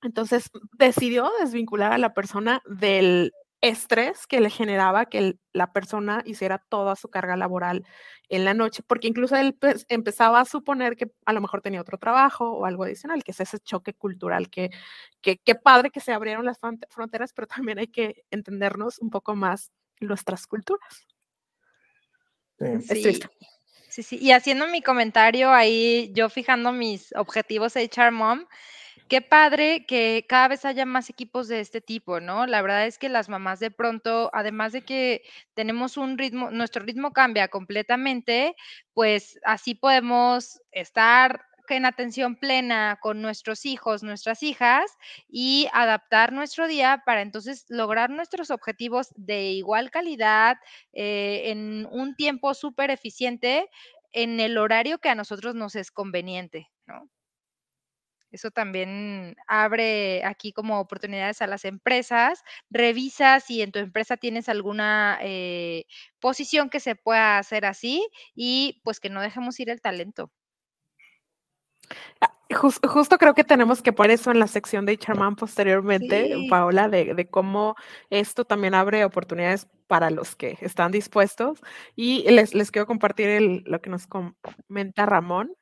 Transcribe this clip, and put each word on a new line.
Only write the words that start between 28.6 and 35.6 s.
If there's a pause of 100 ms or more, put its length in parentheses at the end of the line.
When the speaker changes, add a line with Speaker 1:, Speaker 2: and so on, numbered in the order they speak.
Speaker 3:
qué
padre
que
cada
vez
haya
más
equipos
de
este
tipo,
¿no?
La
verdad
es
que
las
mamás
de
pronto,
además
de
que (320)
tenemos